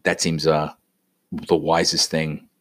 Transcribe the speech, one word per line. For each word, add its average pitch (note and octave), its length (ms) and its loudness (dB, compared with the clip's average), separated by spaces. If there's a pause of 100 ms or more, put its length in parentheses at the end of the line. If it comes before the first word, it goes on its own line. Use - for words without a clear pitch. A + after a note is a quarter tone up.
that F2 180 0
seems, E2 240 -2
uh, D2+ 280 2 (580)
the - 240 -2
wisest E2 560 2
thing, D#2+ 380 -4 (120)